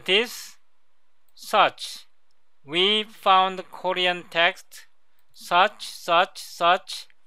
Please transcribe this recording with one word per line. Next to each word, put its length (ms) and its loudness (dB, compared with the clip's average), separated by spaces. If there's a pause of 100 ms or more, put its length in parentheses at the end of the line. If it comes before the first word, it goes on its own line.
this, 520 -2 (800)
such. 720 0 (580)
We 400 -2
found 680 0
Korean 600 -4
text, 560 -2 (460)
such, 560 0
such, 540 0
such, 640 -2 (200)